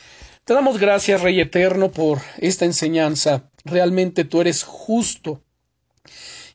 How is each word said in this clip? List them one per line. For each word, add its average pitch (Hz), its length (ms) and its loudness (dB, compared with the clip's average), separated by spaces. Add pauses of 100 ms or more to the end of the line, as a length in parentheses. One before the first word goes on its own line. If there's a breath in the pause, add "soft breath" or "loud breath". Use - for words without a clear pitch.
(440 loud breath)
te - 100 0
damos 262 260 2
gracias, 202 420 2
Rey 180 180 2
eterno, 185 520 2
por 156 280 0 (200 loud breath)
esta 180 260 0
enseñanza. 156 840 0 (140)
Realmente 180 600 0
tú 165 160 0
eres 175 220 0
justo - 800 -6 (1120 loud breath)